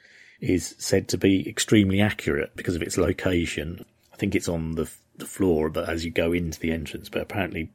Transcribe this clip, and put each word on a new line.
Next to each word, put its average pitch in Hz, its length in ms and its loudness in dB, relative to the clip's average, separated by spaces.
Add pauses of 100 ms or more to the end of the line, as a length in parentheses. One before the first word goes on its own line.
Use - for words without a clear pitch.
(400)
is - 380 0
said - 320 0
to - 80 -2
be 98 320 4
extremely 98 500 4
accurate 92 560 0
because - 200 -4
of 80 80 -4
its - 140 -6
location. 87 840 0 (300)
I - 20 -20
think 98 180 -2
it's 95 140 0
on 82 260 -2
the, 80 160 -2 (280)
the - 80 -12
floor, 80 440 2
but 82 200 -4
as 82 160 -4
you 82 60 -6
go 85 200 0
into 85 280 -2
the 82 120 -2
entrance, - 380 -8
but - 120 -4
apparently - 540 -6